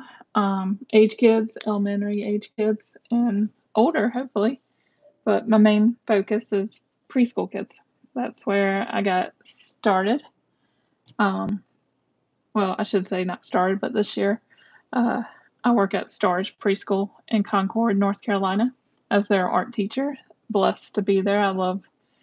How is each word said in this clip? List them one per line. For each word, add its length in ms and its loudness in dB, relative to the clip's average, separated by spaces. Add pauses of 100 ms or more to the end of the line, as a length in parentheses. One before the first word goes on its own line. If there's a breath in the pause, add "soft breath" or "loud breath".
(340 loud breath)
um, 440 -2 (140)
age 240 4
kids, 400 2 (100)
elementary 560 -2
age 320 -6
kids, 280 0 (280)
and 380 0 (260)
older, 360 2
hopefully. 500 -2 (640)
But 240 0
my 80 4
main 400 4 (100)
focus 460 0
is 260 -4 (300)
preschool 420 0
kids. 240 -10 (400)
That's 300 -8
where 460 0
I 100 -4
got 320 0 (460)
started. 440 0 (960)
Um, 460 -2 (920)
well, 220 0
I 60 -2
should 240 -2
say 160 -4
not 220 -6
started, 340 0
but 140 -6
this 240 -2
year, 240 0 (520 soft breath)
uh, 300 0 (400 loud breath)
I 80 2
work 240 2
at 160 -4
Stars 400 -2 (100)
Preschool 500 -2 (180)
in 160 0
Concord, 520 0
North 240 0
Carolina, 540 -2 (380)
as 160 2
their 200 2
art 240 -2
teacher. 460 -4 (320)
Blessed 460 0
to 60 0
be 180 2
there. 180 0
I 120 0
love 340 -2 (380)